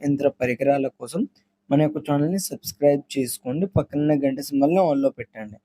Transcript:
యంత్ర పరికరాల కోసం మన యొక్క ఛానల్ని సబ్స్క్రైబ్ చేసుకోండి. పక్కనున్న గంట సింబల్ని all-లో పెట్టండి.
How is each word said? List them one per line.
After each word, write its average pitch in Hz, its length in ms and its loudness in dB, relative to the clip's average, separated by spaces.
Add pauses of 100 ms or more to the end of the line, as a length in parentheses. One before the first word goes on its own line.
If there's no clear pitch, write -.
యంత్ర 143 260 2
పరికరాల 135 600 0
కోసం 123 320 -8 (500)
మన 143 100 4
యొక్క 151 180 0
ఛానల్ని 151 420 0
సబ్స్క్రైబ్ 143 680 0
చేసుకోండి. 131 580 -4
పక్కనున్న 151 520 0
గంట 135 220 -2
సింబల్ని 143 400 2
all-లో 139 300 2
పెట్టండి. 110 540 -14